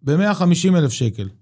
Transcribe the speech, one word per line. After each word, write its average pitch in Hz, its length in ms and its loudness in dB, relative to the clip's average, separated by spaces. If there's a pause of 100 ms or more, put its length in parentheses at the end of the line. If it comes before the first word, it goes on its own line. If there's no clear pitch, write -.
במאה 185 320 0
חמישים 180 420 2
אלף 143 160 0
שקל 104 360 -4 (140)